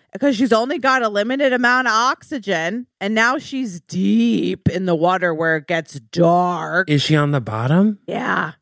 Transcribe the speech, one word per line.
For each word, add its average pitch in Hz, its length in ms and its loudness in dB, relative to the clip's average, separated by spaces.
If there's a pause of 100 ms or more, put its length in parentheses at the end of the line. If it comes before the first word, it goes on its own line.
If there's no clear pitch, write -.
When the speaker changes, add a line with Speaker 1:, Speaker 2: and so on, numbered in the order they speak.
(120)
Speaker 1:
because 262 240 0
she's 226 160 2
only 247 260 0
got 262 240 2
a 220 60 0
limited 247 440 0
amount 247 360 2
of 220 40 0
oxygen, 220 960 -2 (140)
and 208 160 -2
now 240 220 2
she's 247 420 -8
deep 196 880 0
in 185 180 -2
the 175 80 0
water 175 400 0
where 160 220 0
it 147 100 -8
gets 160 320 -6
dark. 170 880 0
Speaker 2:
Is 143 140 4
she 156 140 2
on 147 160 2
the 139 80 0
bottom? 143 680 0
Speaker 1:
Yeah, 185 560 -4